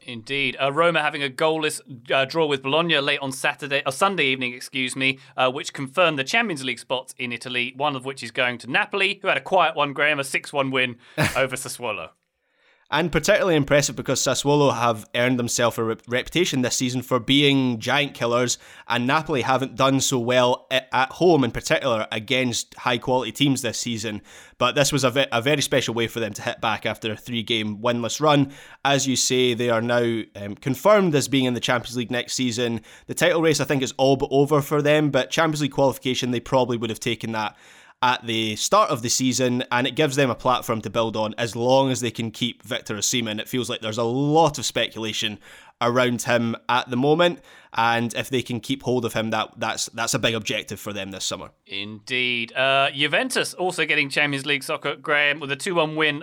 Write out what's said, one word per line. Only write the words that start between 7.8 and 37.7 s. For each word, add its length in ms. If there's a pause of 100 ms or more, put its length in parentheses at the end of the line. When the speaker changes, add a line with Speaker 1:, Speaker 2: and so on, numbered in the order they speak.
Speaker 1:
of 120
which 160
is 80
going 280
to 120
Napoli, 500
who 80
had 80
a 60
quiet 340
one, 160
Graham, 260
a 60
six 280
one 180
win 260 (100)
Speaker 2:
<laughs> 300
Speaker 1:
over 200
Sassuolo. 520 (840)
Speaker 2:
And 200
particularly 460
impressive 400
because 240
Sassuolo 520
have 420
earned 240
themselves 400
a 40
rep-, 240
reputation 560
this 140
season 260
for 160
being 640
giant 340
killers, 440 (280)
and 200
Napoli 340
haven't 340
done 260
so 180
well 520
a-, 240
at 180
home, 300
in 80
particular 640
against 640
high-quality 580
teams 300
this 160
season. 420 (380)
But 160
this 180
was 100
a 80
ve-, 220
a 100
very 200
special 320
way 120
for 140
them 140
to 80
hit 180
back 260
after 240
a 60
three-game 600
winless 420
run. 320 (320)
As 240
you 80
say, 380
they 160
are 120
now, 400 (140)
um, 180
confirmed 600
as 120
being 200
in 80
the 60
Champions 360
League 140
next 240
season. 480 (240)
The 80
title 280
race, 180
I 40
think, 180
is 140
all 200
but 140
over 300
for 220
them, 280
but 200
Champions 320
League 100
qualification, 580
they 100
probably 360
would 140
have 100
taken 320
that 240 (480)